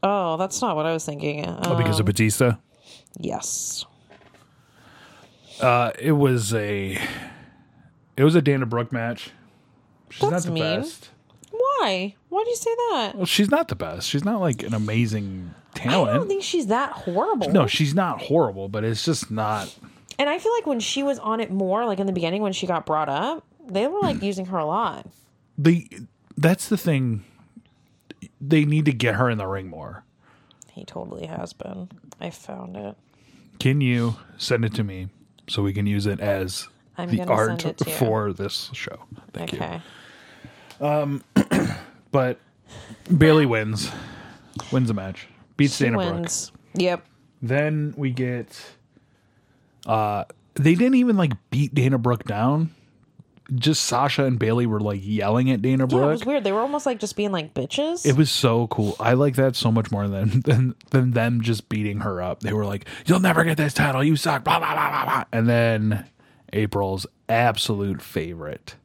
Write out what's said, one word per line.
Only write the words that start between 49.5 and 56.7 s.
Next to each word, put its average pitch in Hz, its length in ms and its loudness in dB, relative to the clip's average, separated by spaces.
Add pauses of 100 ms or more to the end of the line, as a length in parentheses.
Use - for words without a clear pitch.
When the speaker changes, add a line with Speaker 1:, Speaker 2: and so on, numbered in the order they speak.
Speaker 2:
uh, 104 400 0 (300)
they 151 200 4
didn't 247 200 4
even, 247 240 4
like, 156 140 2 (180)
beat 143 240 0
Dana 135 240 4
Brooke 117 260 2
down. 139 500 0 (800)
Just 143 280 2
Sasha 135 420 0
and 127 140 2
Bayley 113 260 2
were, 110 160 0
like, 104 220 -2
yelling 107 480 2
at 120 100 2
Dana 131 220 2
Speaker 1:
Yeah, - 20 4
it 127 60 0
Speaker 2:
Brooke. 135 220 4
Speaker 1:
was 190 120 -2
weird. 269 200 0
They 196 80 2
were 214 80 0
almost, 285 260 -2